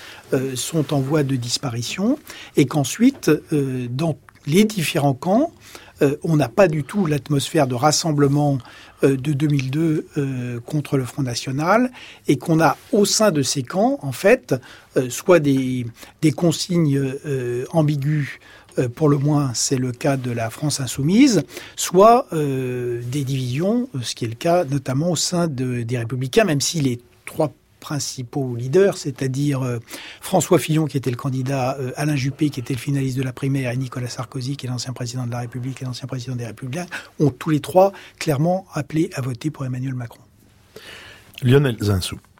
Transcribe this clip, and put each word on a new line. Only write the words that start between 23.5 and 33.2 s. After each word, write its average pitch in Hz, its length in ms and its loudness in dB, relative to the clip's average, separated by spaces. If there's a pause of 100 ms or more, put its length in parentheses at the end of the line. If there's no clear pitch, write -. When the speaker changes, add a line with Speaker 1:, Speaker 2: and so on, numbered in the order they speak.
Speaker 1:
euh, 139 80 -6
ce - 140 -8
qui - 80 -6
est 113 60 -4
le 113 60 -8
cas 175 280 2
notamment 139 460 -2
au 156 80 0
sein 175 300 0
de, 127 340 -4
des 120 160 -4
Républicains, 131 480 0
même 147 160 0
si 165 180 -2
les 127 220 0 (240)
trois - 260 -2 (280)
principaux 131 800 -6
leaders, 170 400 2
c'est-à-dire, 135 640 -2
euh, 123 160 -4 (400)
François 175 400 2
Fillon, 156 260 2
qui 143 120 -4
était 135 120 -2
le 120 60 -2
candidat, 131 640 -2
euh, 123 160 -6
Alain 147 220 -2
Juppé, 139 320 0
qui 139 100 -6
était 123 140 -6
le 120 60 -4
finaliste 135 380 -2
de 135 60 -2